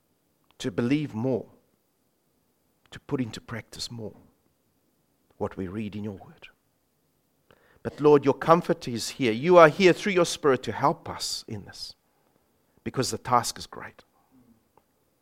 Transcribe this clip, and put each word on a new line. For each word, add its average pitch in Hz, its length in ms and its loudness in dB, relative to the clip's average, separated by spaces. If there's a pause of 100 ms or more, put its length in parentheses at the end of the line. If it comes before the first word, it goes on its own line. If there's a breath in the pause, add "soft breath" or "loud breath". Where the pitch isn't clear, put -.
(580)
to 131 120 -8
believe 123 440 -2
more, 120 320 -4 (1500)
to - 80 -18
put 139 200 -8
into 117 200 -8
practice - 500 -14
more 113 240 -14 (1200)
what 101 200 -8
we 95 100 -8
read 104 300 -10
in 101 80 -10
your 107 80 -10
word. - 360 -20 (1300)
But - 180 -10
Lord, 147 240 6
your 135 100 2
comfort 170 520 2
is 117 220 -8
here. 120 240 -2
You 165 260 6
are 160 100 12
here 175 240 4
through 202 200 -2
your 175 140 4
Spirit 131 360 0
to 110 100 -8
help 139 360 -2
us - 400 -10
in 101 160 -12
this, - 320 -20 (880)
because 117 260 -4
the 107 80 -8
task - 400 0
is - 80 -16
great. - 380 -18 (1160)